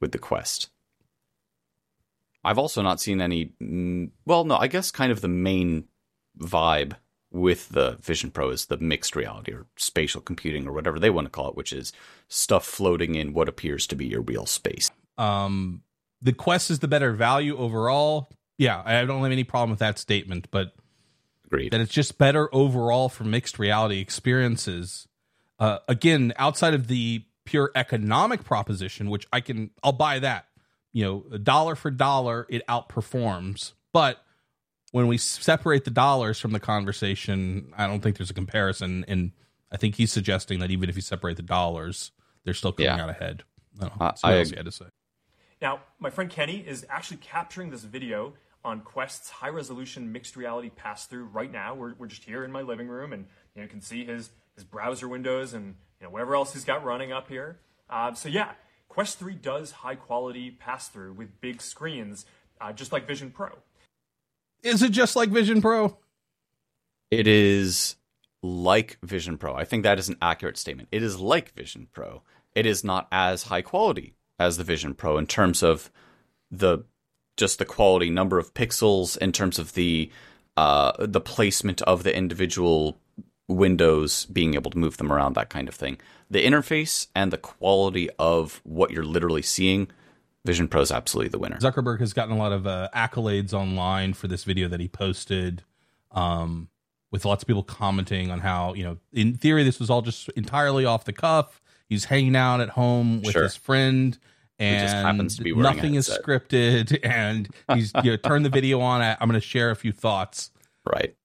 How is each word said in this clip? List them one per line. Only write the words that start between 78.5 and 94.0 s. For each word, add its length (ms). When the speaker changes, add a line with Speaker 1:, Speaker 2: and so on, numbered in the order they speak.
Speaker 1:
pixels, 640
in 140
terms 260
of 160
the, 360
uh, 420
the 220
placement 640
of 220
the 120
individual 840
windows, 800
being 280
able 180
to 60
move 180
them 160
around, 220
that 160
kind 180
of 60
thing. 240
The 140
interface 720
and 180
the 60
quality 680
of 460
what 260
you're 140
literally 380
seeing, 460
Vision 220
Pro 140
is 100
absolutely 380
the 100
winner. 200
Speaker 2:
Zuckerberg 420
has 120
gotten 220
a 40
lot 140
of, 140
uh, 280
accolades 580
online 640